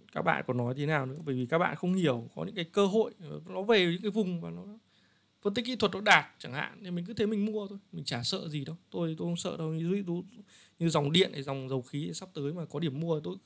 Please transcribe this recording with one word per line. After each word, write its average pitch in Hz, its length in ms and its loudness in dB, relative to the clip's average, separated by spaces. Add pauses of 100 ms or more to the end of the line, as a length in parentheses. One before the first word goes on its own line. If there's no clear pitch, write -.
(120)
các 160 100 -2
bạn 160 240 4
còn 123 100 0
nói 123 200 0
thế 143 100 -2
nào 147 200 2
nữa, 135 180 -8
bởi 143 100 -2
vì 127 120 0
các 160 120 2
bạn 160 180 2
không 180 180 0
hiểu, 131 400 2
có - 100 -4
những 220 100 -6
cái 180 100 -2
cơ 202 220 2
hội, 208 340 2
ờ, 151 260 -10
nó 185 160 -4
về 202 240 6
những 175 160 2
cái 214 80 -2
vùng 180 300 0
mà 165 100 -8
nó 170 140 -10 (800)
phân 202 120 0
tích 240 100 -2
kỹ 247 120 -4
thuật 202 160 2
nó 190 80 -6
đạt 208 260 6 (120)
chẳng 123 140 -12
hạn, - 320 -6
thì 180 60 -8
mình 175 140 -4
cứ 214 100 -10
thế 208 120 0
mình 208 180 2
mua 214 240 -2
thôi, 202 100 -14 (140)
mình 160 120 -8
chả 120 180 -4
sợ 170 260 -2
gì 147 160 -4
đâu. 160 120 -10 (140)
Tôi, 165 280 -2
tôi 175 80 -4
không 170 100 -2
sợ - 200 -4
đâu. 160 160 -2
Như, 165 160 -2
như, 180 340 -2 (560)
như 170 100 4
dòng 151 240 4
điện 180 200 6
này, 139 100 -8
dòng 135 260 -6
dầu 131 140 0
khí 147 320 -4
sắp 185 200 -10
tới 147 180 -4
mà 175 120 -6
có 175 160 -6
điểm 147 200 -2
mua, 165 200 0
tôi 180 260 -6